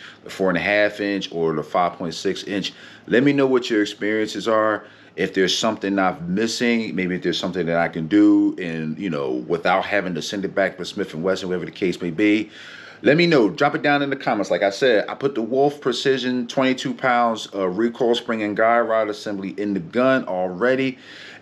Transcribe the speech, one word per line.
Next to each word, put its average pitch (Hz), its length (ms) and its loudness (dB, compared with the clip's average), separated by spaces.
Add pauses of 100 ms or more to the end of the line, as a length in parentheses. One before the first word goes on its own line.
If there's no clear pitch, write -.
(240)
the - 60 -16
four 95 200 0
and 85 80 2
a - 20 -4
half 104 400 2
inch, 101 320 -4
or 80 220 0
the 76 80 -2
five 87 320 0
point 85 180 -8
six 92 320 -6
inch, 95 300 -6 (320)
let 117 180 4
me 143 80 4
know 139 140 4
what 127 240 2
your 107 100 4
experiences 107 680 -2
are. 110 380 2 (320)
If 92 160 -2
there's 92 240 2
something 101 420 0
I'm 90 360 0
missing, 113 600 0
maybe 90 200 -2
if 87 80 -6
there's 87 160 0
something 90 280 -2
that 82 120 0
I 85 100 2
can 82 180 -6
do 104 520 6
and, 80 400 -6
you 98 100 -4
know, 71 220 -2 (160)
without 90 400 0
having 92 300 -2
to 85 60 -6
send 98 220 -6
it 87 100 -4
back 95 220 0
to 87 80 -8
Smith 95 300 -6
and 78 80 -6
Wesson, 95 260 -2
whatever 90 160 -4
the 82 60 -10
case - 320 -2
may 87 80 -4
be, 104 400 2 (520)
let 139 140 6
me 170 100 4
know. 135 240 4
Drop 143 240 0
it 156 80 -4
down 147 200 2
in 139 60 -2
the 135 80 -2
comments. 104 340 -2
Like 90 120 0
I 98 80 4
said, 110 380 2
I - 60 -6
put - 200 -2
the 110 80 -2
Wolf 135 380 0
Precision 127 680 0
twenty-two 131 480 0
pounds, 120 600 0
uh, 95 140 0
recoil 117 460 2
spring 117 280 -4
and 104 140 -2
guide 113 240 4
rod 110 280 0
assembly 101 420 -6
in 101 240 -4
the 92 60 -2
gun 123 460 0
already. 113 720 -2 (420)